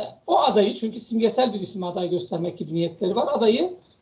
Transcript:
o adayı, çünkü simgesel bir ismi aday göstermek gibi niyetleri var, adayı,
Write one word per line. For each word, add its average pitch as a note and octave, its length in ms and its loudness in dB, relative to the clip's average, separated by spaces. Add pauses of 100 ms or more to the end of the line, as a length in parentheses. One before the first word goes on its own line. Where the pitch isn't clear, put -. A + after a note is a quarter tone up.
(260)
o F4 120 4
adayı, G#3+ 360 4
çünkü A3+ 260 -6
simgesel A3+ 540 0
bir G3+ 60 -6
ismi F3+ 260 -6
aday F3 240 -4
göstermek F3 480 -4
gibi D#3 160 -8
niyetleri E3+ 420 -2
var, C4+ 160 0
adayı, B3+ 420 2 (280)